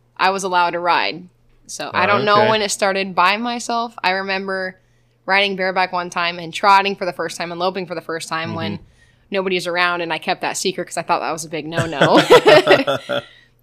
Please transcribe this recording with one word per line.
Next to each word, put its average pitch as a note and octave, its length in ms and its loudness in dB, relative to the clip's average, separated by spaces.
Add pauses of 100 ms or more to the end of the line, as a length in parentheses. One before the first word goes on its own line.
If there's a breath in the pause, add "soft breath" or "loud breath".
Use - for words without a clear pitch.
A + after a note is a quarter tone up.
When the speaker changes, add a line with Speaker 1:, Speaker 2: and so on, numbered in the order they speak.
(180)
Speaker 1:
I F#3 120 4
was G3 140 -2
allowed F3+ 260 2
to E3+ 100 -4
ride. E3 480 0 (380)
So - 280 -12
I F3 100 2
Speaker 2:
Oh, - 40 2
Speaker 1:
don't G3+ 180 2
know G#3 160 4
Speaker 2:
okay. G#3+ 80 2
Speaker 1:
when G#3+ 100 2
it G3+ 120 -2
started G3 420 -2
by F#3 240 4
myself. A#3+ 560 -6 (100)
I F#3 60 2
remember F#3+ 680 -4 (460)
riding G3 300 0
bareback F#3 380 -2
one F3+ 180 -4
time F3 300 -4
and D#3+ 120 -12
trotting G3 440 4
for F#3+ 100 -6
the F3 60 -2
first E3 260 -6
time F3 140 -8
and E3+ 80 -8
loping F#3 260 -2
for F3 80 -10
the D#3+ 80 -8
first E3 260 -10
time E3 260 -6
when E3 240 -6
Speaker 2:
Mm-hmm. - 60 -20 (460 soft breath)
Speaker 1:
nobody's F#3 380 -2
around, F3 320 0
and E3 120 -4
I D#3+ 60 -4
kept F3+ 220 -4
that C3+ 160 -4
secret F3+ 300 -4
'cause - 120 -12
I E3+ 40 -4
thought E3+ 180 0
that B2+ 100 -4
was E3 140 -8
a D#3 40 -14
big D#3 180 -8
no-no. E3 540 2
<laughs> C4+ 1080 4
Speaker 2:
<laughs> - 60 -20 (300 loud breath)